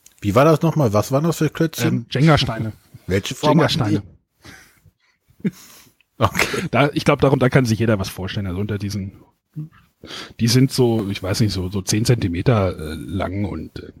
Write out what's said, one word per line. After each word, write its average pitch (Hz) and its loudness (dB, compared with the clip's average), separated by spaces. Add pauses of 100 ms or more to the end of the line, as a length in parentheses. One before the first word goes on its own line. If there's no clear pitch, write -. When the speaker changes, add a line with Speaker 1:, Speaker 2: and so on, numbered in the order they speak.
(200)
Speaker 1:
Wie 101 -2
war 131 6
das 160 4
nochmal? 151 2
Was 104 2
waren 139 2
das 170 0
für 151 0
Klötzchen? 123 -2
Speaker 2:
Ähm, 120 -4
Jenga-Steine. 123 2
Speaker 1:
<laughs> - -20
Welche 98 -2
Form 156 2
hatten 135 2
die? 104 0
Speaker 2:
Jenga-Steine. 101 -2 (1400)
Speaker 1:
<laughs> 180 -2 (640)
Okay. - -2
Speaker 2:
Da, 139 2
ich - -4
glaub, 147 2
darunter 135 4
kann 135 4
sich 110 0
jeder 110 2
was 95 -4
vorstellen. 95 -8
Also 92 -6
unter 104 -4
diesen, 98 -8 (1200)
die 113 2
sind 127 4
so, 113 2
ich 101 -6
weiß 95 -2
nicht, 104 2
so, 92 -4
so 95 -4
zehn 107 0
Zentimeter, 101 0
äh, 78 -10
lang 87 -6
und, - -10
äh, 87 -18